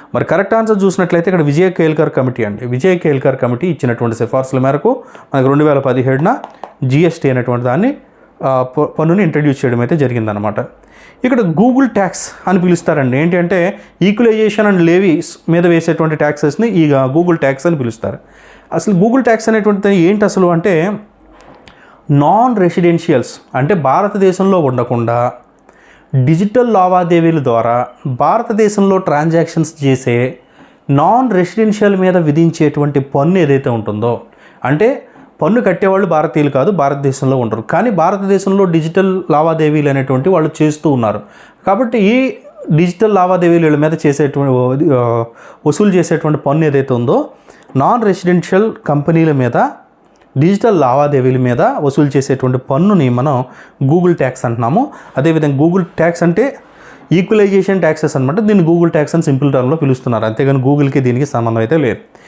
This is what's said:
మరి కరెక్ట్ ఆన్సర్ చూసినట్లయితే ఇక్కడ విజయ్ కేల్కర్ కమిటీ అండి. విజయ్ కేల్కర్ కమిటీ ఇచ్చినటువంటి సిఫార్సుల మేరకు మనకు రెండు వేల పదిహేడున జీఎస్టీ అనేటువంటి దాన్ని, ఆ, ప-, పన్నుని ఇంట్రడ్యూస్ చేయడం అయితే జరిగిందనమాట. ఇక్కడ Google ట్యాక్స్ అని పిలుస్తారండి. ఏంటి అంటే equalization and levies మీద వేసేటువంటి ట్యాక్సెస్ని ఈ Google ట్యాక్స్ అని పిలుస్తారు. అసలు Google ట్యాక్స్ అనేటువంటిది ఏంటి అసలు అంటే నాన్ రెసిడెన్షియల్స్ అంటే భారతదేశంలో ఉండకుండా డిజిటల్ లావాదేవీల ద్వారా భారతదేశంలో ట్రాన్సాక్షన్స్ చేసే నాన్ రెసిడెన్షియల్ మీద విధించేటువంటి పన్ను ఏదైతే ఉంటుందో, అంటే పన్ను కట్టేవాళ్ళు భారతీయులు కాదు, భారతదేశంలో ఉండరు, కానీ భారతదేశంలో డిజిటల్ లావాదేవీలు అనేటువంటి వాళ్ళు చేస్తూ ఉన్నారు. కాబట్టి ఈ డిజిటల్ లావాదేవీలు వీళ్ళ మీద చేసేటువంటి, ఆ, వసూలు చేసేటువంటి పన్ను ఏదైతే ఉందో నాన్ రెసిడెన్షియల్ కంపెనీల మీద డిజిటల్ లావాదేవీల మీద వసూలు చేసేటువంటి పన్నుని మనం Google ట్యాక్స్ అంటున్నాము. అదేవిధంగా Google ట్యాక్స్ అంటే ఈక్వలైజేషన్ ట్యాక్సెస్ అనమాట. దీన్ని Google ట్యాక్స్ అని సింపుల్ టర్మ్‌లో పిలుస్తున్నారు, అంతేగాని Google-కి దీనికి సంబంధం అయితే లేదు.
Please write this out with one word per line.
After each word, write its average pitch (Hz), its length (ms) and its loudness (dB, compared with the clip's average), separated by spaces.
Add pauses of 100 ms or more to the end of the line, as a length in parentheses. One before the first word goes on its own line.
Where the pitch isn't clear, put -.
(140)
మరి 120 100 -2
కరెక్ట్ 196 300 -2
ఆన్సర్ 214 300 0
చూసినట్లయితే 180 460 0
ఇక్కడ 175 120 2
విజయ్ 165 300 2
కేల్కర్ 156 380 0
కమిటీ 127 340 -2
అండి. 104 220 -8
విజయ్ 170 320 0
కేల్కర్ 139 380 0
కమిటీ 120 300 -2
ఇచ్చినటువంటి 120 500 -2
సిఫార్సుల 131 420 -4
మేరకు 147 440 0 (320)
మనకు 131 140 2
రెండు 143 160 2
వేల 147 140 2
పదిహేడున 131 580 0 (480)
జీఎస్టీ 147 460 0
అనేటువంటి 123 340 -2
దాన్ని, 185 300 0 (500)
ఆ, 131 180 0
ప-, 147 260 -2 (100)
పన్నుని 170 240 2
ఇంట్రడ్యూస్ 147 420 0
చేయడం 120 160 0
అయితే 123 160 0
జరిగిందనమాట. 107 580 -2 (680)
ఇక్కడ 247 160 0
Google 233 460 2
ట్యాక్స్ - 440 -4 (180)
అని 185 120 2
పిలుస్తారండి. 160 560 0
ఏంటి 170 200 0
అంటే 175 420 -2 (240)
equalization 214 680 2
and 190 80 2
levies 170 460 2 (240)
మీద 175 180 2
వేసేటువంటి 160 500 0
ట్యాక్సెస్ని 147 520 -2
ఈ 160 240 2
Google 147 440 0
ట్యాక్స్ 135 300 -2
అని 170 100 0
పిలుస్తారు. 113 420 -6 (540)
అసలు 196 220 -2
Google 226 280 2
ట్యాక్స్ 220 260 0
అనేటువంటిది 208 480 0
ఏంటి 202 280 2
అసలు 190 220 0
అంటే 175 520 0 (1120)
నాన్ 196 460 2
రెసిడెన్షియల్స్ 170 840 0 (140)
అంటే 143 200 0
భారతదేశంలో 190 880 0
ఉండకుండా 120 720 -2 (920)
డిజిటల్ 208 480 0
లావాదేవీల 175 720 2
ద్వారా 117 420 0 (200)
భారతదేశంలో 196 920 0
ట్రాన్సాక్షన్స్ 160 840 -2
చేసే 127 540 0 (520)
నాన్ 214 420 2
రెసిడెన్షియల్ 202 640 0
మీద 185 200 2
విధించేటువంటి 147 840 0
పన్ను 147 380 0
ఏదైతే 139 320 0
ఉంటుందో, 110 500 -4 (440)
అంటే 170 420 0 (360)
పన్ను 208 180 2
కట్టేవాళ్ళు 196 460 0
భారతీయులు 156 440 0
కాదు, 139 200 0
భారతదేశంలో 139 640 -2
ఉండరు, 113 240 -4
కానీ 185 300 -2
భారతదేశంలో 196 760 0
డిజిటల్ 180 640 0
లావాదేవీలు 151 580 0
అనేటువంటి 135 400 0
వాళ్ళు 160 220 2 (120)
చేస్తూ 151 280 0
ఉన్నారు. 107 300 0 (460)
కాబట్టి 226 320 0
ఈ 247 380 0 (400)
డిజిటల్ 180 380 2
లావాదేవీలు 175 500 2
వీళ్ళ 151 140 2
మీద 156 140 0 (140)
చేసేటువంటి, 139 800 0 (100)
ఆ, 120 300 0 (420)
వసూలు 202 240 2
చేసేటువంటి 160 480 0
పన్ను 151 260 0
ఏదైతే 135 300 0
ఉందో 156 340 0 (480)
నాన్ 208 280 0
రెసిడెన్షియల్ 185 680 0 (140)
కంపెనీల 156 460 0
మీద 127 200 0 (880)
డిజిటల్ 202 420 2
లావాదేవీల 131 560 2
మీద 127 260 0
వసూలు 151 540 0
చేసేటువంటి 127 420 -2
పన్నుని 160 500 0
మనం 123 360 0 (400)
Google 175 320 2
ట్యాక్స్ 135 280 -4
అంటున్నాము. 127 460 -2 (280)
అదేవిధంగా 151 460 0
Google 175 200 2 (120)
ట్యాక్స్ 170 260 0
అంటే 208 340 0 (560)
ఈక్వలైజేషన్ 196 680 2
ట్యాక్సెస్ 156 360 -2
అనమాట. 139 240 -2
దీన్ని 208 240 2
Google 170 280 2
ట్యాక్స్ 151 220 -2
అని 165 80 0
సింపుల్ 139 300 0
టర్మ్‌లో 131 240 0
పిలుస్తున్నారు, 127 480 -2
అంతేగాని 135 340 0
Google-కి 143 420 0
దీనికి 120 260 0
సంబంధం 117 320 -2
అయితే 113 180 0
లేదు. 123 200 0 (320)